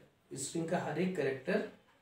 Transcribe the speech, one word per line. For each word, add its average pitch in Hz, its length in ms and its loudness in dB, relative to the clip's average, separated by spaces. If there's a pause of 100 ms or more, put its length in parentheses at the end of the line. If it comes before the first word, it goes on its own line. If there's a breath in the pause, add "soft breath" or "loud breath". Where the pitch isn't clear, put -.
(320)
स्ट्रिंग - 380 -2
का 175 100 2
हर 160 200 -2
एक 180 160 2
कैरेक्टर 139 520 0 (340)